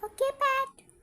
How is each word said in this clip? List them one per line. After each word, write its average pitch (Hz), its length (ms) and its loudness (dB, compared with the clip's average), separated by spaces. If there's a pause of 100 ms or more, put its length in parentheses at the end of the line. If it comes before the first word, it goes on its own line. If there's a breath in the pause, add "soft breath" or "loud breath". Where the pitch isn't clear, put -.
ഓക്കെ, 466 260 -2 (100)
പാറ്റ്. 539 440 0 (200)